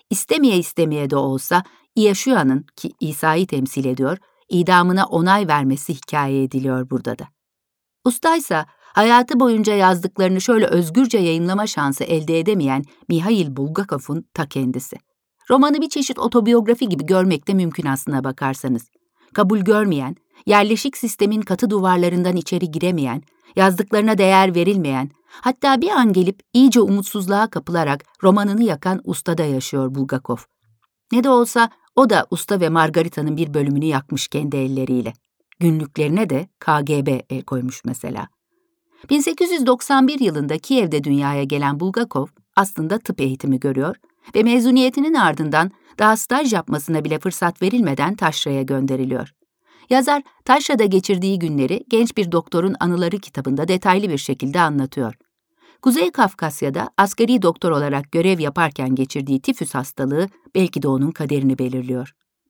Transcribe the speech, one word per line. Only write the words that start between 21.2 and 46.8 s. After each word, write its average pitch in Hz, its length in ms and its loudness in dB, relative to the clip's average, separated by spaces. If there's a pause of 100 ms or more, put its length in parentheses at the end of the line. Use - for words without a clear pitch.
katı 196 280 -2
duvarlarından 180 640 2
içeri 170 360 -4
giremeyen, 151 500 -2 (340)
yazdıklarına 202 600 2
değer 190 380 4
verilmeyen, 165 540 0 (180)
hatta 262 540 -2
bir 339 80 0
an 247 240 2
gelip 180 260 0 (140)
iyice 240 280 6
umutsuzluğa 202 640 0
kapılarak 156 560 -4 (200)
romanını 202 400 2
yakan 190 400 0
ustada 170 400 -4
yaşıyor 135 520 -2
Bulgakov. 135 420 -4 (720)
Ne 233 120 2
de 277 60 2
olsa 240 400 4 (260)
o 254 140 6
da 185 220 2
Usta 190 280 -2
ve 170 100 2
Margarita'nın 156 680 0
bir 151 160 -4
bölümünü 143 320 0
yakmış 135 420 -4
kendi 143 300 -6
elleriyle. 131 560 -4 (460)
Günlüklerine 156 720 0
de 147 180 -2 (120)
K 151 220 0
G 143 240 -2
B 135 240 -2
el 131 120 -8
koymuş 127 440 -8
mesela. - 420 -8 (800)
Bin 285 100 2
sekiz 339 320 -2
yüz 302 140 0
doksan 262 420 2
bir 285 120 -2
yılında 151 380 -2
Kiev'de 165 460 0
dünyaya 143 400 0
gelen 143 360 -2
Bulgakov 190 460 -4 (300)
aslında 190 440 -2
tıp - 220 -8
eğitimi 131 380 -2
görüyor 139 360 -4 (400)
ve 214 80 4
mezuniyetinin 254 720 2
ardından 160 580 0 (280)
daha 220 180 4
staj 254 360 -2
yapmasına 156 520 -2